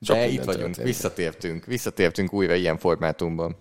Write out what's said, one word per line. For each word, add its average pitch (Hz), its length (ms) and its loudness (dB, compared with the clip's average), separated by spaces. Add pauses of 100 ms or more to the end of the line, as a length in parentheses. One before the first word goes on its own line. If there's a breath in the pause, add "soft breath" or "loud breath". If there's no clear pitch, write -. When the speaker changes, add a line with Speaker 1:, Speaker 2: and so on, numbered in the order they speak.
Speaker 1:
Sok - 160 2
Speaker 2:
De 117 60 4
Speaker 1:
minden 123 180 0
Speaker 2:
itt 127 60 -6
vagyunk, - 200 -2
Speaker 1:
történt. 104 200 -6
Speaker 2:
visszatértünk, 85 800 -4
visszatértünk 98 680 0
újra 95 220 4
ilyen 85 240 2
formátumban. 82 840 0